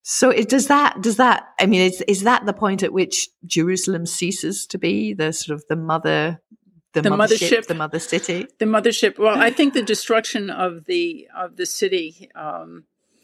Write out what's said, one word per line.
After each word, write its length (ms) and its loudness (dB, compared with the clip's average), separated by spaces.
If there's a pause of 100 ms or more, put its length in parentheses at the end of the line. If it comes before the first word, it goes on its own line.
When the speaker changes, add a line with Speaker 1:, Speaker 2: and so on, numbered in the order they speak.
Speaker 1:
so 300 2
it, 180 0
does 180 2
that, 340 2
does 160 0
that, 320 4 (100)
I 80 4
mean, 140 6
is, 260 2
is 160 2
that 240 2
the 60 0
point 280 -2
at 120 -2
which 360 -2 (160)
Jerusalem 640 -2
ceases 600 -4
to 120 -8
be 340 -2
the 200 -2
sort 260 -6
of 80 -20
the 80 -2
mother, 680 -2 (520)
the 80 0
Speaker 2:
The 80 2
Speaker 1:
mothership, 400 2 (100)
Speaker 2:
mothership. 80 -10
Speaker 1:
the 80 -2
mother 240 -4
city? 480 -4 (100)
Speaker 2:
The 80 -2
mothership. 540 2
Well, 180 4
I 140 4
think 240 2
the 80 0
destruction 680 -2
of 360 -6
the, 500 -4
of 220 -10
the 80 -4
city, 680 -4
um, 520 -12 (380)